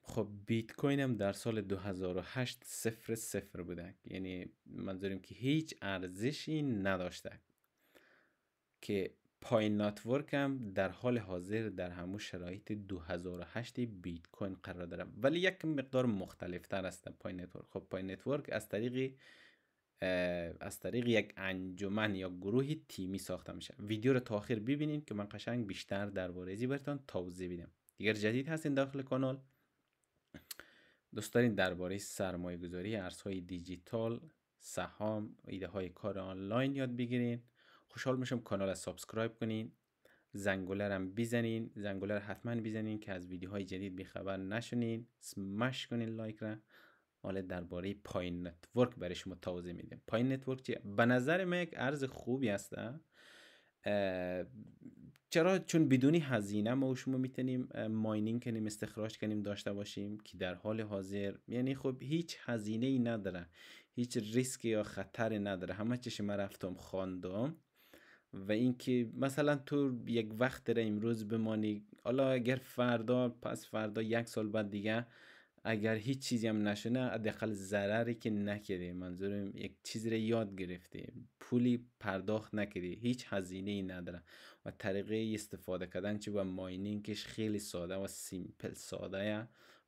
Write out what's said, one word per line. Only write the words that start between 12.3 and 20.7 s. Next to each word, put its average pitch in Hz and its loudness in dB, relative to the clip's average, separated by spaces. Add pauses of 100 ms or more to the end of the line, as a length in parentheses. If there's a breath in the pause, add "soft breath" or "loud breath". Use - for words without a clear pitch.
دو 98 -4
هزار 90 -4
و 85 -8
هشت 123 -6
بیت 90 -4
کوین 98 -6 (100)
قرار 90 -8
داره، 87 -6 (120)
ولی 143 4
یک 180 0
مقدار 135 2
مختلف 90 -2
تر 95 -2
است - -8
پای 92 -8
نتورک. 90 -10
خب 98 -6
پای 95 -4
نتورک 123 -2
از - -2
طریق، 127 0 (880 loud breath)
اه، 87 2
از - -10